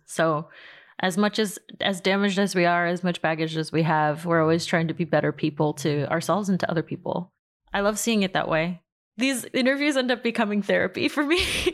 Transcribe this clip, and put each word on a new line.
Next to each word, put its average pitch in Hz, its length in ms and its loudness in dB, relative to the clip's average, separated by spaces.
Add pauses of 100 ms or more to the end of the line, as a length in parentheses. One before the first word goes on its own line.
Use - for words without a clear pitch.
So 160 440 0 (540)
as 180 140 -2
much 208 220 0
as, 208 180 -2 (220)
as 196 200 -2
damaged 196 380 2
as 196 160 0
we 175 120 4
are, 175 200 2
as 175 180 -2
much 175 200 -2
baggage 160 340 -2
as 160 140 -4
we 165 100 2
have, 156 440 2
we're 170 160 4
always 165 260 2
trying 165 200 2
to 156 60 -4
be 175 100 -4
better 151 280 2
people 151 420 -2
to 147 380 -2
ourselves 170 360 0
and 185 120 2
to - 100 -2
other 165 140 0
people. - 480 -6 (420)
I 202 60 0
love 208 180 0
seeing 220 240 0
it 190 120 0
that - 140 0
way. 170 340 -2 (360)
These 254 360 -2
interviews 269 440 2
end 254 140 0
up 247 100 -2
becoming 220 400 0
therapy 190 460 0
for 294 180 -2
me 349 180 2 (300)